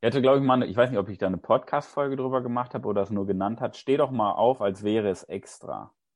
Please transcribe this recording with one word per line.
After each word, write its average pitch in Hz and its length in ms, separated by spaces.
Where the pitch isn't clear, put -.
Ich 113 60
hatte, 127 140
glaub 131 160
ich, 139 60
mal 127 120
eine, 123 100
ich - 120
weiß 127 120
nicht, 120 100
ob 98 100
ich 98 80
da 98 100
eine 92 100
Podcast-Folge 139 800
drüber 131 260
gemacht 123 320
habe 110 140
oder 101 140
es 98 100
nur 101 160
genannt 101 340
hat. - 160
Steh 135 200
doch 139 140
mal 107 200
auf, 117 300
als 95 220
wäre 104 260
es 92 160
extra. - 680